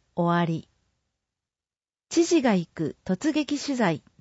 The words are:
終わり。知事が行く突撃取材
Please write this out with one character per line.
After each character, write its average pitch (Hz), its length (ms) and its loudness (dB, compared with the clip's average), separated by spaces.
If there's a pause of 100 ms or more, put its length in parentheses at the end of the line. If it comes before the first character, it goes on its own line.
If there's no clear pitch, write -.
(140)
終 170 240 0
わ 175 80 2
り。 160 220 -6 (1400)
知 330 160 2
事 330 180 2
が 240 120 4
行 175 140 -2
く - 360 -6
突 226 280 -2
撃 294 260 -2
取 277 180 -6
材 185 280 0 (160)